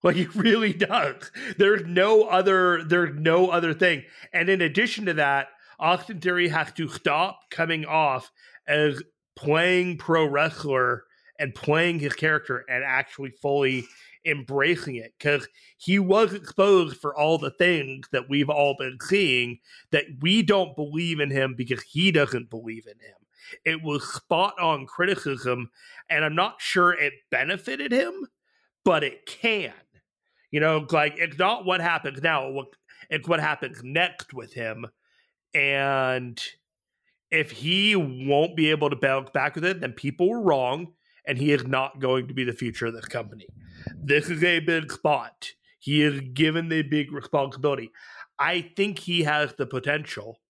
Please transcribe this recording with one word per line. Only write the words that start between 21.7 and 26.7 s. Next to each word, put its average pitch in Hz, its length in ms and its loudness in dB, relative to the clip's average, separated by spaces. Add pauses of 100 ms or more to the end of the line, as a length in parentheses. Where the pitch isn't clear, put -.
he 180 300 0
doesn't 131 400 0
believe 113 340 -14
in 104 140 -20
him. - 160 -20 (500)
It 160 160 -2
was 147 320 -6
spot 185 460 -2
on 151 260 -2
criticism, 127 840 -4 (360)
and 156 160 0
I'm 156 120 -2
not 196 260 -2
sure 175 320 4